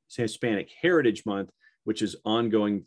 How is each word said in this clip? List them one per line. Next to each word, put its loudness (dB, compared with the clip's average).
Hispanic -2
Heritage 2
Month, -4
which -4
is -2
ongoing 0